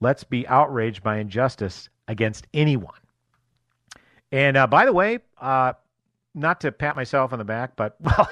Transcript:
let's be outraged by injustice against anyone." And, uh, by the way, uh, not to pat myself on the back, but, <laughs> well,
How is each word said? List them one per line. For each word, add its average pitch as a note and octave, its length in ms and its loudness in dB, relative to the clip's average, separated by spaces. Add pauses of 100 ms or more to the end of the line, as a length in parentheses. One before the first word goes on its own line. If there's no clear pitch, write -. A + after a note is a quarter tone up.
let's B2+ 240 0
be B2 220 -4
outraged B2+ 560 0
by G#2+ 160 -2
injustice G#2 720 -4 (200)
against A2 440 -4
anyone." D3 480 0 (1300)
And, C#3 240 2
uh, C3+ 100 6
by C#3+ 180 6
the C4 80 4
way, G#3 280 0 (200)
uh, C3 340 0 (600)
not D#3+ 280 -2
to D3 100 -4
pat D3 240 -6
myself C3 360 -2
on B2 60 -8
the A2 60 -8
back, A2+ 320 -6
but, G#2+ 200 -4
<laughs> - 40 -20
well, D#3 320 2